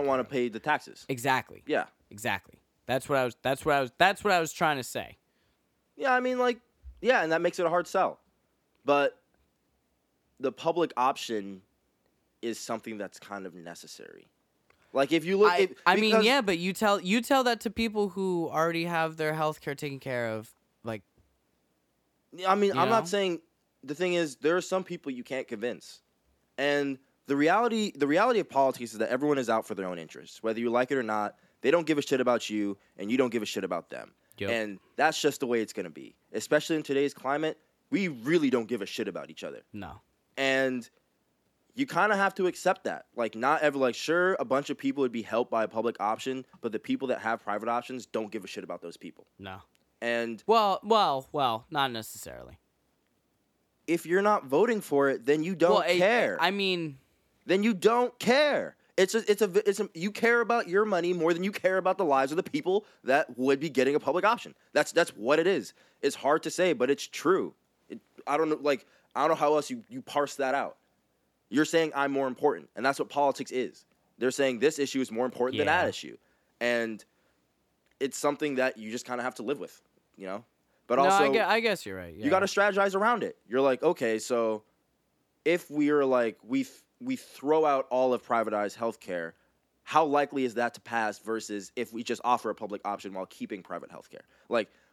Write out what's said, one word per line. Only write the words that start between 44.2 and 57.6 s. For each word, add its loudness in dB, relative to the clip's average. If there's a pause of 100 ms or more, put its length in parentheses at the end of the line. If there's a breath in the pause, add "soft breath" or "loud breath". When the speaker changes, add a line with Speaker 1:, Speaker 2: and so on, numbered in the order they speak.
Speaker 1:
a -4
bunch -2
of -6
people -4
would 0
be -4
helped -2
by 0
a 0
public -2
option, -4 (160 soft breath)
but -4
the -6
people -4
that -2
have -2
private -4
options -6
don't -6
give -8
a -14
shit -12
about -10
those -14
people. -18 (100)
Speaker 2:
No. -14 (400)
Speaker 1:
And -2
Speaker 2:
Well, 4
well, 2
well, -2
not 0
necessarily. -14 (1300)
Speaker 1:
if -2
you're 2
not 2
voting 2
for 2
it, -4
then 2
you -4
don't 4
Speaker 2:
Well, 6
I, 2
Speaker 1:
care. 2
Speaker 2:
I 2
mean -2 (460)
Speaker 1:
Then 2